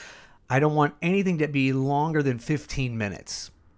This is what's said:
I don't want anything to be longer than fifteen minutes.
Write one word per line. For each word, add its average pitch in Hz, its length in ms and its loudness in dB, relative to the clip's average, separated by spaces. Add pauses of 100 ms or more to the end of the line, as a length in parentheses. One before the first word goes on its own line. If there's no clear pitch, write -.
(500)
I 131 100 4
don't 151 160 4
want 147 260 2
anything 185 360 2
to 147 100 2
be 135 240 2
longer 143 500 0
than 127 160 0
fifteen 131 580 -4
minutes. - 540 -6 (280)